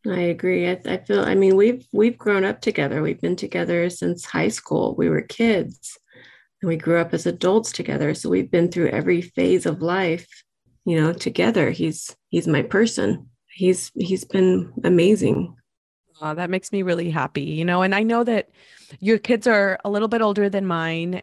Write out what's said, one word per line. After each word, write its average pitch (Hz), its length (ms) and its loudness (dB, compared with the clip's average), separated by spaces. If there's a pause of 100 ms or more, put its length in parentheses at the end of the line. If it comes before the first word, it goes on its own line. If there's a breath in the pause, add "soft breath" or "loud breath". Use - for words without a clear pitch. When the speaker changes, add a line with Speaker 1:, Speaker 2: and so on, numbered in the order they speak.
Speaker 1:
I 185 140 -4
agree. 175 500 0
I, 185 160 -4
I 185 120 -4
feel, 196 260 0
I 190 100 0
mean, 190 220 6
we've, 240 360 4
we've 226 240 2
grown 196 280 0
up 208 160 -4
together. 143 420 -2
We've - 180 -4
been 175 160 -2
together 175 540 -2
since 175 340 -6
high 165 240 -2
school. - 480 -4
We 175 140 0
were 156 120 0
kids - 760 -2 (640 soft breath)
and 185 60 -2
we 165 80 0
grew 165 220 0
up 165 140 -2
as 165 140 -4
adults 185 460 0
together. 143 420 -2
So - 160 -6
we've - 200 0
been 175 200 2
through 170 180 0
every 175 320 0
phase 180 460 0
of 170 160 -2
life, 175 440 -2 (580)
you 165 140 0
know, 156 140 2
together. 190 600 0
He's, 160 440 -6 (120)
he's 170 180 -2
my 151 160 2
person. - 680 0 (200)
He's, 185 480 0
he's 190 280 -4
been 185 480 2 (120)
amazing. 175 680 2 (680)
Speaker 2:
Aw, 156 120 -4
that 175 140 -6
makes 185 220 -4
me 196 120 -2
really 175 280 -2
happy, 147 320 -2
you 156 220 -4
know, 180 180 2
and 190 100 2
I 208 120 0
know 233 180 2
that 226 280 -2 (500 loud breath)
your 208 180 2
kids 233 300 0
are 196 360 2
a 202 60 -2
little 208 180 0
bit 226 140 0
older 202 260 2
than 196 160 -2
mine. 165 580 -2